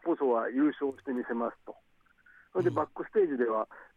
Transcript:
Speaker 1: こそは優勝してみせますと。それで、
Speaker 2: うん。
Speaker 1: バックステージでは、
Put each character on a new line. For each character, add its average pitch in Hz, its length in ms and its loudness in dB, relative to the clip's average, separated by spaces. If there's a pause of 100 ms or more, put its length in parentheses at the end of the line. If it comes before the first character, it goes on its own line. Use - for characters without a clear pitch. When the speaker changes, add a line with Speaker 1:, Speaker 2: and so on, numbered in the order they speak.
Speaker 1:
こ 165 140 0
そ 135 140 2
は 113 180 0
優 139 240 2
勝 139 240 -4
し - 80 -20
て 143 60 -6
み 123 160 -2
せ 127 60 -4
ま 117 180 -2
す - 140 -20
と。 - 100 -14 (760)
そ 185 60 0
れ 175 60 0
で、 175 40 4
Speaker 2:
う - 40 2
ん。 - 20 -8
Speaker 1:
バ 156 80 0
ッ - 40 -2
ク - 180 -10
ス - 80 -14
テ 190 160 4
ー - 20 -4
ジ 131 60 0
で 120 80 2
は、 110 220 0 (300)